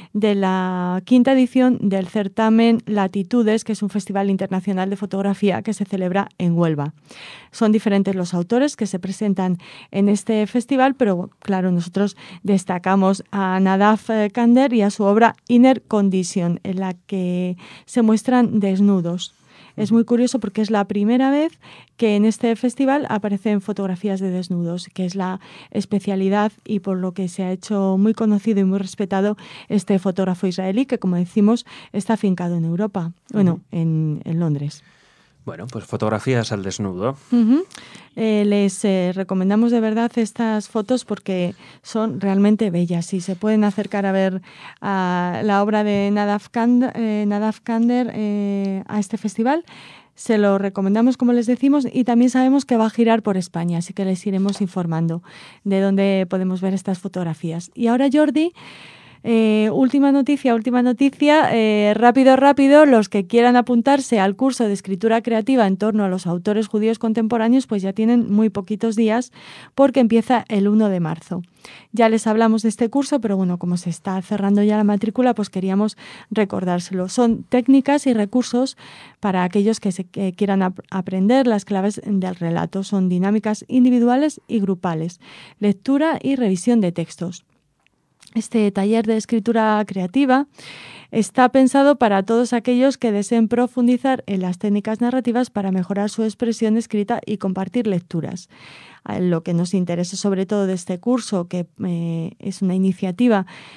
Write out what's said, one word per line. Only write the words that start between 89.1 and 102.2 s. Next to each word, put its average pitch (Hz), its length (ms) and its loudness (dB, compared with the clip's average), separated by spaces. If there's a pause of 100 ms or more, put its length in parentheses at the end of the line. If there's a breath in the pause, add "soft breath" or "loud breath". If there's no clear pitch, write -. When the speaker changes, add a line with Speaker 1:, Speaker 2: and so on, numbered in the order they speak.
Speaker 1:
escritura 220 680 0
creativa 254 640 0 (640 loud breath)
está 247 380 2
pensado 277 480 4
para 202 260 2
todos 233 300 0
aquellos 247 460 0
que 233 120 -2
deseen 208 380 0
profundizar 247 800 0
en 196 160 -4
las 180 160 -4
técnicas 208 420 -2
narrativas 240 480 0
para 196 240 -4
mejorar 196 380 -2
su 226 140 -4
expresión 220 520 -2
escrita 220 480 -2
y 208 140 -6
compartir 190 480 -4
lecturas. 175 640 -6 (540 loud breath)
A 202 160 -6
lo 175 220 0
que 180 120 -4
nos 175 180 -2
interesa 175 460 -2
sobre 190 260 -2
todo 202 220 -2
de 185 80 -2
este 180 240 -6
curso, 202 500 -4
que, 180 160 -4 (180)
eh, 170 580 -4